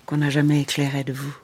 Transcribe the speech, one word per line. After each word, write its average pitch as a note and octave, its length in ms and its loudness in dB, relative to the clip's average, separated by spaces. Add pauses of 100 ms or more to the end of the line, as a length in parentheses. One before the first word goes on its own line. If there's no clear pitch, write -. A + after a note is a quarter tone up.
qu'on D3 140 -4
n'a D3 100 2
jamais D3 320 4
éclairé C#3 420 -2
de C3+ 120 -8
vous. C#3 300 -10